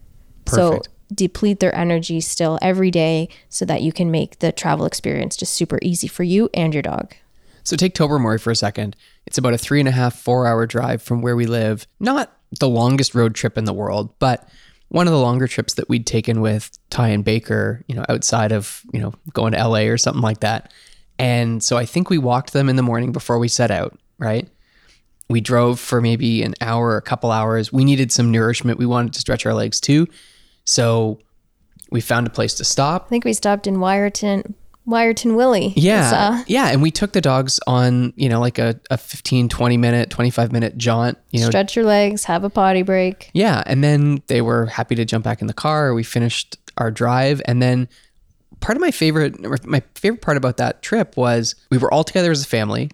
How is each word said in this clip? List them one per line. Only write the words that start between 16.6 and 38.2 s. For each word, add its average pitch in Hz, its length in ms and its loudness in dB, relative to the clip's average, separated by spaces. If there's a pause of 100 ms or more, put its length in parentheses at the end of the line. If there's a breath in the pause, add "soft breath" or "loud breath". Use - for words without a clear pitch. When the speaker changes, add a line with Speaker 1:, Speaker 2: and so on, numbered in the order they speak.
Speaker 1:
Ty 120 180 0
and 104 160 2
Baker, 110 640 -2
you 120 80 -6
know, 113 140 -6
outside 117 420 0
of, - 300 -4 (100)
you 110 80 -4
know, 110 140 -6 (180)
going 110 220 0
to - 40 0
L 110 200 2
A 107 100 2
or 117 100 0
something - 240 -2
like 110 200 -2
that. 110 320 -4 (440 soft breath)
And 120 460 0
so 120 140 0
I 120 80 0
think 175 240 -2
we 180 80 2
walked 123 340 0
them 139 160 2
in 131 80 2
the 127 80 2
morning 120 300 -2
before 120 260 -2
we 120 80 0
set 117 240 0
out, - 260 -4 (220)
right? 117 300 -2 (800 soft breath)
We 117 100 2
drove 120 400 2
for 120 220 0
maybe 113 420 0
an - 160 -4
hour, 113 380 -2
a - 40 -4
couple 120 300 -2
hours. 110 400 0
We 135 140 2
needed 135 260 2
some 120 220 2
nourishment. 113 460 0
We 123 60 0
wanted 120 280 0
to - 80 -8
stretch - 240 -4
our 113 80 0
legs 110 260 -2
too. 151 300 2 (560 soft breath)
So 113 540 0 (720)
we 117 120 -2
found 120 260 0
a - 40 -6
place 117 240 -2
to - 100 -8
stop. 156 400 0
Speaker 2:
I - 20 -20
think 240 160 -2
we 233 80 -2
stopped 202 340 0
in 196 120 0
Wyerton, 202 800 -2 (320)
Wyerton 226 480 2
Willie. 240 400 2
Speaker 1:
Yeah. 175 300 4
Speaker 2:
It's, 117 80 4
uh, 226 340 2
Speaker 1:
Yeah. 233 220 2
And 135 120 4
we 160 80 4
took 202 220 -2
the 190 100 0
dogs 131 460 0
on, 123 480 2
you 135 120 0